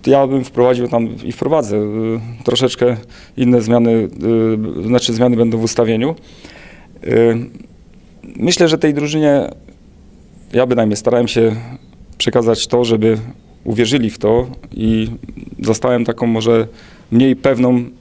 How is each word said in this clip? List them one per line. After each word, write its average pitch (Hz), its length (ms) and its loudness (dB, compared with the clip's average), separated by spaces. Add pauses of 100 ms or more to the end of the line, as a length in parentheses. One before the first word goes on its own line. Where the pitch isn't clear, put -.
ja 139 220 4
bym 131 160 -2
wprowadził 123 440 2
tam 117 220 -2 (140)
i - 80 -6
wprowadzę, 123 460 -2
y, 110 420 -4 (240)
troszeczkę 123 540 0 (400)
inne 123 240 4
zmiany, 117 300 2 (880)
y, 98 60 -6
znaczy 120 260 0
zmiany 120 240 2
będą 117 200 2
w 110 60 0
ustawieniu. 113 520 0 (880)
Y, 117 340 2 (960)
myślę, 175 320 2
że 156 100 2
tej 151 160 0
drużynie, 147 560 0 (1040)
ja 127 120 2
bynajmniej 113 320 0
starałem 120 300 2
się 113 280 0 (600)
przekazać 117 500 0
to, 123 180 0
żeby 110 320 2 (460)
uwierzyli 117 460 0
w - 80 -10
to 117 300 0 (240)
i 110 360 -2 (540)
zostałem 117 440 0
taką 117 220 -4
może 113 400 0 (440)
mniej 131 240 4
pewną 123 480 2 (180)